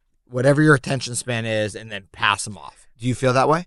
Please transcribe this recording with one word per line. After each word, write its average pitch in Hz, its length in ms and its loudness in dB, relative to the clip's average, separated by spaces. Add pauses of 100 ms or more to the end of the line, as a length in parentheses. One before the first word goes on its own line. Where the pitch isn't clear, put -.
(260)
whatever 131 360 2
your 156 140 8
attention 123 400 -4
span 113 300 -6
is, 107 300 -2
and 110 160 -14
then 98 200 -14
pass - 360 0
'em 104 100 -12
off. - 300 -20 (100)
Do 113 100 -8
you 127 80 0
feel 127 180 0
that 131 160 2
way? 165 180 0